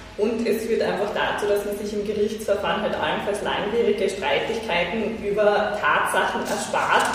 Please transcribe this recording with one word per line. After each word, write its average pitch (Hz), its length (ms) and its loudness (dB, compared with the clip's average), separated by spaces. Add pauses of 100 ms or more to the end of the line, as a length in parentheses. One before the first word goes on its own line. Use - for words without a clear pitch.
(180)
Und 226 300 0
es - 160 -2
führt 214 180 2
einfach 185 320 0
dazu, - 320 -2
dass 202 200 2
man 208 100 -4
sich 214 160 -6
im 202 160 -2
Gerichtsverfahren 208 760 0
halt - 160 0
allenfalls 151 460 -2
langwierige 208 640 0
Streitigkeiten 220 1120 -2
über 202 560 2
Tatsachen - 640 2
erspart, - 720 2